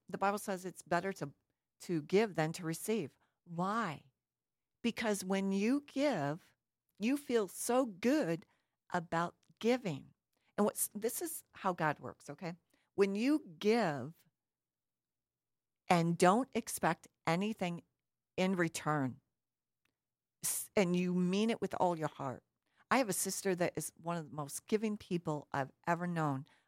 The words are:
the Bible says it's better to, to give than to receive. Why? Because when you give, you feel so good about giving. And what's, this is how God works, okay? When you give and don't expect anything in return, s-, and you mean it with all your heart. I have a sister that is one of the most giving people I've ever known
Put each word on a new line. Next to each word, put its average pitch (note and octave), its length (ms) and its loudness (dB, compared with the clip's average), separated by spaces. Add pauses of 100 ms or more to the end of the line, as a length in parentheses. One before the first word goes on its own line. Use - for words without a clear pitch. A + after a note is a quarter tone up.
the F#3 80 -8
Bible G3+ 220 0
says F#3 260 -6
it's F3 160 -12
better F3+ 320 0
to, D3 160 -6 (540)
to E3 180 -2
give F#3 340 2
than D#3+ 180 2
to F3+ 120 -8
receive. E3 460 -2 (420)
Why? F#3+ 480 -2 (800)
Because G#3+ 420 0
when G3 280 0
you A#3 320 2 (100)
give, F#3 460 0 (600)
you B3+ 180 2
feel A3+ 300 0
so B3+ 380 0
good G#3 600 0 (480)
about E3+ 420 -2 (240)
giving. G#3+ 460 0 (520)
And G#3 80 4
what's, - 300 0
this A3 260 -4
is - 220 -8 (100)
how F#3 200 -2
God D#3 260 0
works, - 300 -14
okay? E3 240 -10 (420)
When G3 200 4
you C#4+ 280 2 (160)
give E3+ 540 0 (1800)
and E3+ 280 4
don't G3+ 380 6
expect - 520 -2 (180)
anything F3 560 -2 (540)
in F#3 200 2
return, D3+ 600 0 (1300)
s-, - 320 -4
and F3+ 200 4
you F3+ 180 2
mean F#3 360 2
it - 120 -2
with - 180 -2
all F3 180 2
your D3+ 120 -2
heart. C3+ 340 -8 (460)
I A3+ 80 4
have A#3+ 120 2
a F3 40 2
sister F#3+ 420 -2
that F3 200 0
is - 160 -6 (100)
one E3+ 160 -4
of D3+ 120 -8
the C#3+ 60 -14
most D3 320 -8
giving G#3+ 300 0
people D#3+ 540 -4
I've C#3 200 -2 (140)
ever E3+ 220 -2
known D3+ 380 -2 (220)